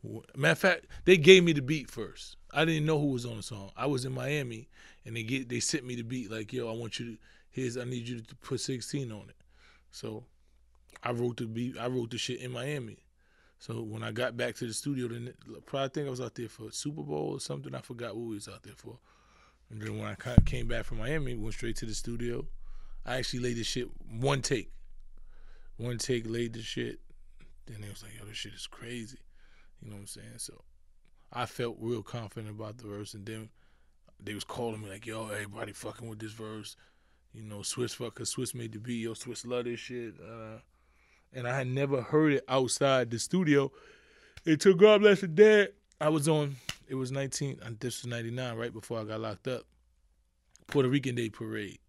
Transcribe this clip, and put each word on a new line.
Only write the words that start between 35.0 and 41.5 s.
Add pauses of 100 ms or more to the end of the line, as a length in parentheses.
"Yo,
everybody
fucking
with
this
verse." (560)
You
know,
Swiss
fuck,
'cause
Swiss
made
the
beat.
"Yo,
Swiss
love
this
shit."
Uh, (720)
and
I